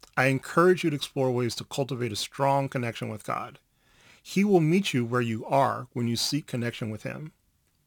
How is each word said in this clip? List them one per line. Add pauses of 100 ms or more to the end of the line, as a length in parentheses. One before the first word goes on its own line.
(160)
I
encourage
you
to
explore
ways
to
cultivate
a
strong
connection
with
God. (600)
He
will
meet
you
where
you
are
when
you
seek
connection
with
Him. (540)